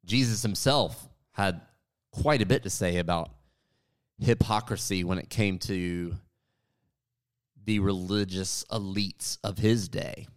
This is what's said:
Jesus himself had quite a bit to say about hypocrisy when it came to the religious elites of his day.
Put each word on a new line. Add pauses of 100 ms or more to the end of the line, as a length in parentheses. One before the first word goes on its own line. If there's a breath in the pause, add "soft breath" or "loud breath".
Jesus
himself (240)
had (500)
quite
a
bit
to
say
about (880)
hypocrisy
when
it
came
to (1500)
the
religious
elites
of
his
day.